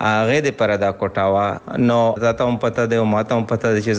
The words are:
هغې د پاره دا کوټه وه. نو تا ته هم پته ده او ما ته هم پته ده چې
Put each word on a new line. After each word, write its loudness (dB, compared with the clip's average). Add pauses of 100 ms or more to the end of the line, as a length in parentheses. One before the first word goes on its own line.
هغې 2 (100)
د -4
پاره 2
دا 0
کوټه -2 (100)
وه. -2
نو 2
تا 2
ته 0
هم -2 (100)
پته 0
ده 0
او 2 (100)
ما 2
ته -2
هم 0 (100)
پته 0
ده 2
چې -2